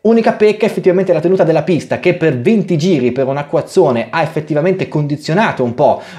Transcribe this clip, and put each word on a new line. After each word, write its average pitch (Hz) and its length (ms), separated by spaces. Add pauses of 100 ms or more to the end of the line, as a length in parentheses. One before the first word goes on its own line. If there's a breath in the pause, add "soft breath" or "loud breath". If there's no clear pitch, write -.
Unica 226 320
pecca 208 320
effettivamente 185 460
la 165 80
tenuta 180 240
della 160 200
pista, 135 360
che 175 140
per 160 260
venti 180 380
giri 143 340
per 127 160
un'acquazzone 143 800
ha 165 120
effettivamente 156 680
condizionato 151 760
un 120 100
po' 117 280 (180 loud breath)